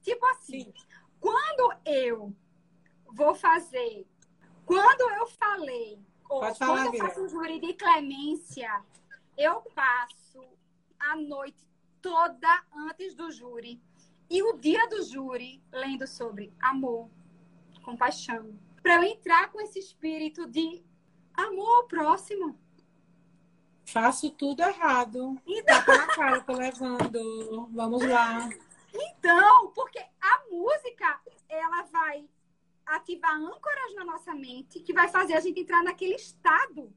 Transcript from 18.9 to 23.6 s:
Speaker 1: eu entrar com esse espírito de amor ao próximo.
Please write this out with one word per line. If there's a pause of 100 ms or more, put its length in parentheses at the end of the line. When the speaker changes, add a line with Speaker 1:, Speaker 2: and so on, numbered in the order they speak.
Speaker 1:
eu
entrar
com
esse
espírito
de (520)
amor (100)
ao
próximo. (1300)